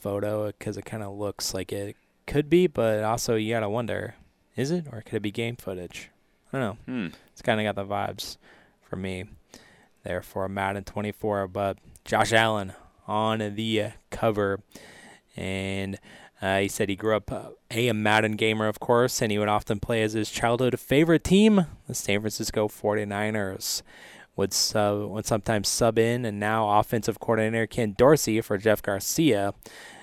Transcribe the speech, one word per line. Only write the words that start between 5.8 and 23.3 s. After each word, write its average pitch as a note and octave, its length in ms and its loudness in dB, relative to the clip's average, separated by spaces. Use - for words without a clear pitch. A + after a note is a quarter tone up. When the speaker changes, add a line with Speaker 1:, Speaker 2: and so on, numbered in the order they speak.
Speaker 1:
I C3+ 80 -4
don't - 20 -2
know. B2+ 60 -8
Speaker 2:
Hmm. G#2+ 140 -4
Speaker 1:
It's - 100 -20
kinda A2 200 2
got G2+ 120 -2
the G2 100 -6
vibes G2+ 520 -6
for - 140 -12
me F#2 300 -6
there F2+ 200 -4
for F#2+ 260 -6
Madden G2 360 -4
twenty-four, G#2 640 -4
but G2 280 -2
Josh G#2 300 0
Allen G#2+ 400 4
on G#2+ 500 0
the, A2 280 0
uh, G#2+ 80 -6
cover, G2+ 520 0
and, F#2+ 640 -6
uh, G2 180 2
he G2 100 2
said G2+ 200 -2
he G2 60 -2
grew G#2+ 220 0
up, - 140 -8
uh, - 180 -10
a A#2 220 2
Madden G#2+ 460 4
gamer, A2 300 2
of G#2 120 -2
course, A#2+ 420 2
and A2+ 80 2
he G#2 80 0
would G#2 120 0
often G#2 320 0
play A2+ 200 0
as A2 120 0
his A2 180 -2
childhood A#2+ 480 0
favorite D#3+ 460 2
team, G3+ 400 6
the - 80 -8
San G#2 280 0
Francisco G#2+ 480 -2
forty-niners. G#2 1120 -4